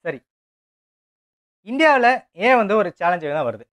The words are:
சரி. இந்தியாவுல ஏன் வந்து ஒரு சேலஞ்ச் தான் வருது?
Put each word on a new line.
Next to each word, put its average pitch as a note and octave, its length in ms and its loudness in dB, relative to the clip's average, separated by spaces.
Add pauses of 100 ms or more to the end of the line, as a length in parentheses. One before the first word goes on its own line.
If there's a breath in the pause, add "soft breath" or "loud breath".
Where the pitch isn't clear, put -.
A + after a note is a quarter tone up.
சரி. C#3+ 140 -8 (1500)
இந்தியாவுல C4+ 400 2 (240)
ஏன் A#3 240 2
வந்து G#3+ 200 0
ஒரு G3+ 200 0
சேலஞ்ச் F3 300 -2
தான் D3 200 -4
வருது? A2 200 -8 (120)